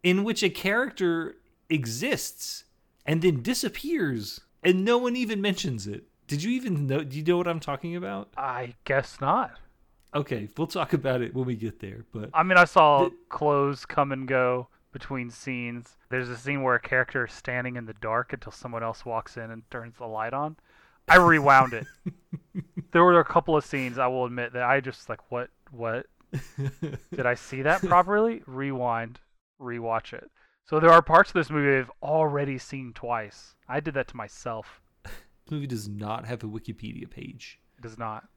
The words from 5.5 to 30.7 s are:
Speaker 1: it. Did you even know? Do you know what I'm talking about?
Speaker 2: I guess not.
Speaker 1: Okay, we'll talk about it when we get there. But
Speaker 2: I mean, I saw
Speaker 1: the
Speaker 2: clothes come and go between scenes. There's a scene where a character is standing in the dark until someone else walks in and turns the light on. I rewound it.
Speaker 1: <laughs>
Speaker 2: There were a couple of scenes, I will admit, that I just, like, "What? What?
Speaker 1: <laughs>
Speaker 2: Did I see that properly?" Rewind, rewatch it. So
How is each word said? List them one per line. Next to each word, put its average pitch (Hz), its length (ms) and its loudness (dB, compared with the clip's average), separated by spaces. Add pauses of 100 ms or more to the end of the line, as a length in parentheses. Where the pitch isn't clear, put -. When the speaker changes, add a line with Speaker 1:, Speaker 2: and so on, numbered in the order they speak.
Speaker 1:
it. 104 180 -10 (240)
Did 143 140 -6
you 226 100 -2
even 190 340 -2
know? 139 180 -2
Do 135 100 -10
you 156 100 -8
know 175 120 4
what 175 100 0
I'm 165 140 -4
talking 170 340 -8
about? 196 440 -8
Speaker 2:
I 123 340 -6 (120)
guess 135 360 -2
not. 175 320 0 (600)
Speaker 1:
Okay, 120 420 -4
we'll 160 120 -2
talk 160 260 -2
about 131 260 -2
it 117 140 -6
when 127 100 -2
we 123 120 -4
get 110 240 -8
there. 107 300 -14
But 110 220 -10
Speaker 2:
I 160 100 2
mean, 185 140 4
I 175 80 10
saw 147 400 6
Speaker 1:
the - 100 -2 (140)
Speaker 2:
clothes 143 560 0
come 139 280 -2
and 131 140 -8
go 127 420 0 (240)
between 131 380 -8
scenes. 120 640 -10 (140)
There's 127 220 -4
a 120 80 -10
scene 139 240 -4
where 127 140 2
a - 40 2
character 127 460 -2
is - 80 -16
standing 123 420 -8
in 120 80 -10
the 110 160 -14
dark 113 320 -4
until - 200 -12
someone 117 300 -10
else 113 220 -8
walks 113 320 -8
in 113 140 -12
and 113 200 -16
turns 117 280 -14
the 120 80 -12
light 110 260 -6
on. 151 240 -6 (520)
I 175 80 10
rewound 143 580 8
it. 113 100 -8 (220)
Speaker 1:
<laughs> - 80 -8 (800)
Speaker 2:
There 170 100 6
were 175 160 8
a 160 60 6
couple 160 320 2
of 147 80 2
scenes, 127 340 -6
I 131 80 2
will 127 200 -2
admit, 120 260 -6
that 123 120 -4
I 135 160 4
just, 127 280 -12
like, - 240 -12
"What? 123 160 -6 (220)
What? 117 360 -6 (240)
Speaker 1:
<laughs> 139 800 -8
Speaker 2:
Did 139 160 -6
I 123 80 2
see 131 280 -10
that 156 200 2
properly?" 196 640 2
Rewind, 123 720 -4 (420)
rewatch 117 520 -6
it. - 180 -18 (360)
So 156 120 0